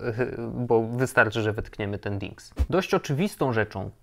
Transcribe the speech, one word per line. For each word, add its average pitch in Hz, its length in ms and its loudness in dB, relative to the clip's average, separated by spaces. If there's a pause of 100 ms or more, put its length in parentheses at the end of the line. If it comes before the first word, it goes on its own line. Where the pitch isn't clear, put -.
(380)
bo 117 440 2
wystarczy, 117 600 2
że 107 100 2
wetkniemy 104 460 -6
ten 101 200 -4
dings. - 360 -12 (160)
Dość 180 240 2
oczywistą 139 580 0
rzeczą 104 380 -2 (120)